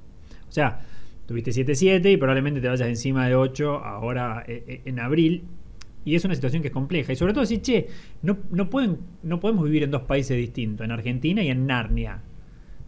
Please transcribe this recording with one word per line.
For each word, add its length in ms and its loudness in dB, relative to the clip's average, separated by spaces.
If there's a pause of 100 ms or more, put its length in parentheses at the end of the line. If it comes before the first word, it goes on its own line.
(500)
O 20 -14
sea, 300 2 (460)
tuviste 260 -2
siete 220 2
siete 360 6
y 60 8
probablemente 420 2
te 100 0
vayas 180 2
encima 400 2
de 80 4
ocho 420 2
ahora, 680 -4
eh, 200 -8
eh, 180 -12
en 140 -4
abril. 440 2 (600)
Y 100 2
es 100 2
una 80 2
situación 300 0
que 60 -4
es 40 -6
compleja. 400 -2
Y 20 0
sobre 180 2
todo 80 2
decir, 200 0
"Che, 240 2 (380)
no, 160 0 (100)
no 180 2
pueden, 300 2 (240)
no 180 -2
podemos 260 2
vivir 180 4
en 80 0
dos 100 0
países 340 0
distintos, 500 -2
en 60 -2
Argentina 520 0
y 60 2
en 180 0
Narnia". 560 0 (640)